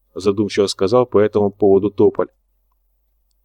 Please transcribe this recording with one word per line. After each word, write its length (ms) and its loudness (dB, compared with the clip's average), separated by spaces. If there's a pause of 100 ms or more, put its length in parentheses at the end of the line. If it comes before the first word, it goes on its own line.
(200)
задумчиво 480 -2
сказал 380 -2
по 140 0
этому 320 0
поводу 400 0
Тополь. 360 -2 (1160)